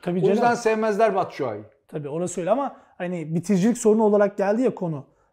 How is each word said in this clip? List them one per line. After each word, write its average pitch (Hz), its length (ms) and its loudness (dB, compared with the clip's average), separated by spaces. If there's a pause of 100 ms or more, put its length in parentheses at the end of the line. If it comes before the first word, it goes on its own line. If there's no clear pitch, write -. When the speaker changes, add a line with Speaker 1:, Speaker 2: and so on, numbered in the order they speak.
Speaker 1:
Tabii 180 240 -2
Speaker 2:
O - 40 4
yüzden 208 140 2
Speaker 1:
canım. 240 140 4
Speaker 2:
sevmezler 220 580 2
Batshuayi'yi. 120 500 -4 (220)
Speaker 1:
Tabii 147 220 -10
orası 170 320 -6
öyle 170 100 -2
ama 262 240 -2 (220)
hani 170 380 -6
bitiricilik 196 420 2
sorunu 220 260 2
olarak 202 340 2
geldi 202 240 0
ya 247 140 0
konu. 160 300 -8 (280)